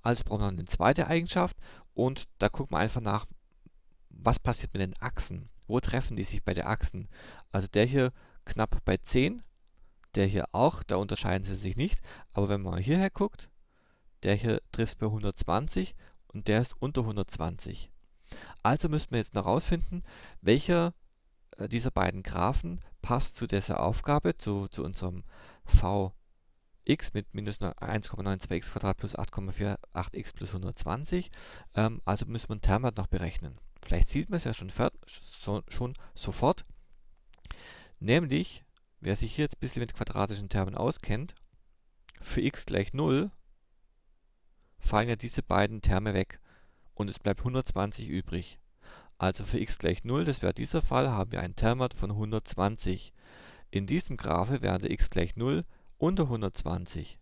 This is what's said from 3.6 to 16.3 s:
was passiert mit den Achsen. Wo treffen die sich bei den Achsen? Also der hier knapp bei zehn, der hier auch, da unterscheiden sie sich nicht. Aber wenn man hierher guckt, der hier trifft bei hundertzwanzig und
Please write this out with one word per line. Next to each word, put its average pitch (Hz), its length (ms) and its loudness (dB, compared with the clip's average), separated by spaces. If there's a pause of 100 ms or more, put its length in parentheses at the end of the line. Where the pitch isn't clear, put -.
was - 300 2
passiert - 340 -2
mit 101 80 -2
den 92 180 -2
Achsen. - 500 -6 (180)
Wo 120 120 2
treffen - 360 -2
die 101 80 -2
sich - 200 -2
bei 92 100 0
den 95 120 -2
Achsen? - 440 -2 (420)
Also 98 160 0
der 104 180 6
hier 127 280 2 (320)
knapp - 400 2
bei 95 120 4
zehn, 175 440 2 (720)
der 98 140 4
hier 101 260 2
auch, 127 300 4
da - 120 -2
unterscheiden 95 480 0
sie 95 140 -4
sich 92 180 -4
nicht. 151 240 2 (340)
Aber 101 160 2
wenn 101 120 2
man 90 200 -2
hierher 175 280 4
guckt, - 400 -4 (720)
der 101 140 4
hier 110 260 0 (100)
trifft - 280 -2
bei 110 80 0
hundertzwanzig 107 880 0 (320)
und - 200 -6